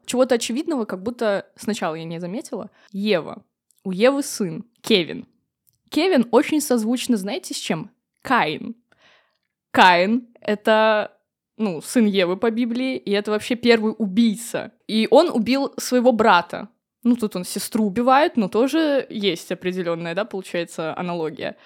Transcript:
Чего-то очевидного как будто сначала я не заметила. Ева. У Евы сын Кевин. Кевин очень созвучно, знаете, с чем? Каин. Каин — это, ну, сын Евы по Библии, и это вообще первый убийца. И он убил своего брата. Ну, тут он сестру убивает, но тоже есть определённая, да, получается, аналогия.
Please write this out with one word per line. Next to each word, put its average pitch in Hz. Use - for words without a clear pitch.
Чего-то 254
очевидного 247
как 185
будто 214
сначала 196
я 165
не 165
заметила. 185
Ева. 196
У 190
Евы 262
сын 165
Кевин. 170
Кевин 302
очень 294
созвучно, 240
знаете, 202
с -
чем? -
Каин. 202
Каин — 196
это, 214
ну, 190
сын 233
Евы 185
по 226
Библии, 247
и -
это 208
вообще 214
первый 226
убийца. 202
И 214
он 320
убил 247
своего 247
брата. 208
Ну, 240
тут 214
он 180
сестру -
убивает, 254
но 190
тоже 277
есть 196
определённая, 170
да, 202
получается, 175
аналогия. 175